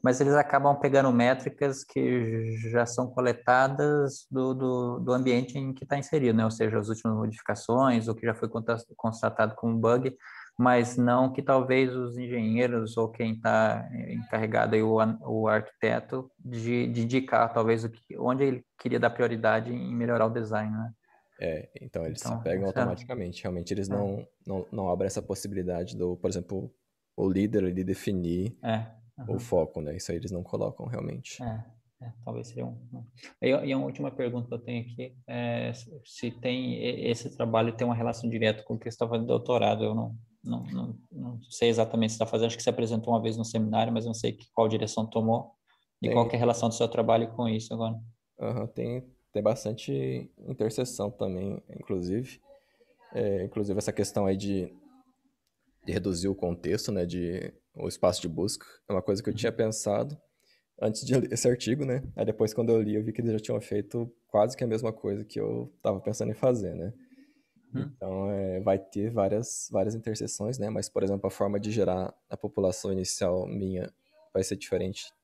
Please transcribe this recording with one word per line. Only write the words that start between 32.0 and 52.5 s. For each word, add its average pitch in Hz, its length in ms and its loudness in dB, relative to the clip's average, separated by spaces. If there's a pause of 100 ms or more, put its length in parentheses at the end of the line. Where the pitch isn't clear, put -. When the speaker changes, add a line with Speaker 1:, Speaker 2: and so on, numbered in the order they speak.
Speaker 1:
É, 123 60 -16
é, 117 60 -12 (120)
talvez 120 240 -8
seria 123 180 -8
um, 120 40 -8 (220)
um. 123 120 -14 (360)
E, - 80 2
e 135 260 0
uma 135 120 -2
última 135 240 -6
pergunta 123 380 -4
que 123 60 -8
eu 117 40 -8
tenho 117 240 -8
aqui: 123 340 -12 (100)
é 120 460 -4
se, - 180 -14 (140)
se - 260 -6
tem 123 440 -4
e-, 120 360 -2
esse - 260 -4
trabalho 113 400 2
tem 120 100 0
uma 120 80 2
relação 117 340 -2
direta 113 340 0
com - 120 -6
o 110 40 -6
que 117 120 -8
você - 80 -14
tá 117 100 0
fazendo 117 180 -2
doutorado. 113 580 2
Eu 107 100 0
não, 113 220 -4 (280)
não, 120 200 -4
não, 120 340 -6 (120)
não 123 320 -10
sei - 260 2
exatamente 113 420 2
o - 20 -6
que - 60 -10
você 110 60 2
tá - 20 0
fazendo. 113 220 0
Acho - 80 -4
que - 60 -12
você 123 80 4
apresentou 113 440 0
uma 110 80 2
vez 113 140 -2
no 113 80 -4
seminário, 113 480 0
mas 113 140 0
não 113 80 -4
sei 113 180 -2
que, - 200 -16
qual 110 160 4
direção 110 380 -2
tomou. 113 460 0 (500)
E 117 60 0
Speaker 2:
Tem. - 20 2
Speaker 1:
qual 117 180 4
que 120 60 -2
é 117 40 0
a - 20 2
relação 120 280 4
do 110 60 0
seu 117 140 2
trabalho 113 460 4
com 117 140 -2
isso 110 260 -2
agora? 113 220 -4 (420)
Speaker 2:
Aham, 113 280 -4
tem, 120 380 -6 (280)
tem 104 100 -2
bastante 127 960 -2
interseção 113 720 -2
também, 98 580 -4
inclusive. 98 720 -4 (720)